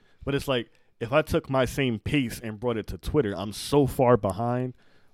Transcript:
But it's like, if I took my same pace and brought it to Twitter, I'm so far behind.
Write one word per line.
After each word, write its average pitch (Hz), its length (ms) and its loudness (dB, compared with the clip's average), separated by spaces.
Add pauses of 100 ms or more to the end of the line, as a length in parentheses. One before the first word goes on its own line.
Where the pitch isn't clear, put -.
(240)
But 139 100 -2
it's 135 140 -4
like, 123 220 -2 (300)
if 113 120 -4
I 151 80 6
took 151 300 -2
my 135 140 4
same 123 340 0
pace 123 440 -2
and 107 180 -8
brought 120 160 -2
it 104 100 -6
to - 100 -10
Twitter, 107 400 0
I'm 101 160 -6
so 143 360 2
far 123 280 6
behind. 120 560 -4 (420)